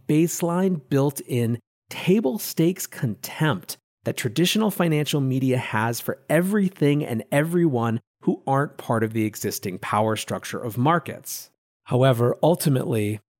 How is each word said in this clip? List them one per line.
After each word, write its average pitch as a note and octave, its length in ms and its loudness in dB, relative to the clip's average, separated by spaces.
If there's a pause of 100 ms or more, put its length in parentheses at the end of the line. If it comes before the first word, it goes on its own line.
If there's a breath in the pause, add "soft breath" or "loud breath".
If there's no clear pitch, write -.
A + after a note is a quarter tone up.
baseline E3+ 840 2
built-in C3+ 680 0 (300)
table A3 500 0
stakes - 480 -2
contempt - 920 -4 (260)
that - 140 -4
traditional F3+ 520 0
financial D3+ 520 0
media C3 340 2
has A#2 420 -2
for - 200 -6 (100)
everything E3+ 760 2
and - 300 -4
everyone C#3+ 680 2 (240)
who - 220 -2
aren't C#3 300 0
part A2+ 260 0
of A2 120 -2
the A2 100 0
existing G2+ 540 -6
power A2 360 0
structure G2+ 440 -8
of A#2 180 -8
markets. - 760 -2 (340)
However, B2 580 2
ultimately, B2+ 800 0 (200)